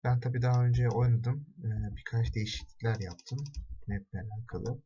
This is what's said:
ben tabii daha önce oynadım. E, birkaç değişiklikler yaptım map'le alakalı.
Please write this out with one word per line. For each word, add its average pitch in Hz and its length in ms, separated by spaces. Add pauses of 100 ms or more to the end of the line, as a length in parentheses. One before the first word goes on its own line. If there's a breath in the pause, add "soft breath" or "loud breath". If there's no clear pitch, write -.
ben 123 160
tabii 123 220
daha 123 220
önce 123 240
oynadım. 123 580 (180)
E, 107 320
birkaç 117 380
değişiklikler 107 640
yaptım 95 380 (480)
map'le 202 280
alakalı. 107 720